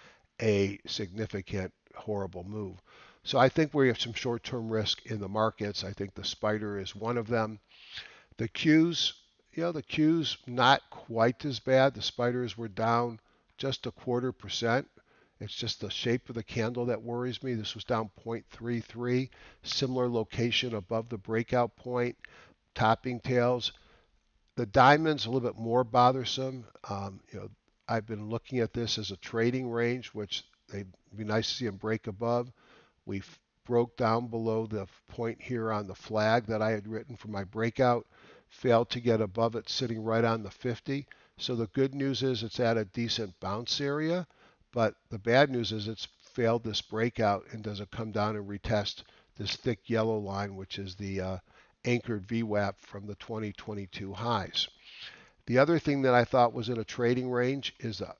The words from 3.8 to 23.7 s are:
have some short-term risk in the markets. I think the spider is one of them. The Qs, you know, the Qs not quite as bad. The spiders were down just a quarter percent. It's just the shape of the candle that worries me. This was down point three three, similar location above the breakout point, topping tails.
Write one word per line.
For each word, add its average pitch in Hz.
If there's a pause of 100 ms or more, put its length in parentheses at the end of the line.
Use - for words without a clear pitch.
have 117
some 120
short-term 117
risk 110
in 113
the 98
markets. 107
I 98
think 98
the 101
spider 107
is 95
one 117
of 110
them. 110 (760)
The 117
Qs, 160 (400)
you 165
know, 175
the 156
Qs 156 (100)
not 123
quite 117
as 135
bad. 131
The 104
spiders 120
were 113
down 117 (380)
just -
a 117
quarter 123
percent. 117 (520)
It's 104
just -
the 95
shape -
of 123
the 113
candle 120
that 113
worries 120
me. 127
This 107
was 107
down 110
point 113
three 117
three, 123 (320)
similar 127
location 117
above 113
the 110
breakout 117
point, 123 (580)
topping 117
tails. 123 (840)